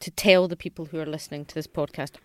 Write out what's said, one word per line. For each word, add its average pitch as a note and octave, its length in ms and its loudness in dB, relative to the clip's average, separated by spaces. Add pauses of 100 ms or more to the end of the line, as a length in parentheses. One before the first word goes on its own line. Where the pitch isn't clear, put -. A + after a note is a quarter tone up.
to F3 100 -10
tell F#3 360 6
the E3+ 80 -4
people E3 300 -10
who D#3+ 140 -8
are D#3 60 -4
listening D3+ 400 -8
to - 100 -12
this D#3 120 -6
podcast, D3 440 -6 (140)